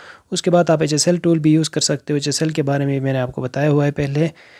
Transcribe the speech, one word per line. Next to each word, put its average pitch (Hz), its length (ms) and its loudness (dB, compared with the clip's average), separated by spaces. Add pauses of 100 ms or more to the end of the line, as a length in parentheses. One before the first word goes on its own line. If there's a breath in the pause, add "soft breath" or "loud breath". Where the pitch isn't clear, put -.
(320 loud breath)
उसके 185 180 -4
बाद 170 220 4
आप 156 100 2
एचएसएल 156 360 0
टूल 165 220 2
भी 156 140 4
यूज़ 156 160 2
कर 143 120 -4
सकते 151 320 -4
हो। 147 40 0
एचएसएल 147 320 -2
के 160 120 -4
बारे 139 240 -2
में 139 140 -2
मैंने 131 200 -2
आपको 127 220 -6
बताया 139 280 -2
हुआ 147 160 4
है 143 60 2
पहले। 143 380 -2 (300 loud breath)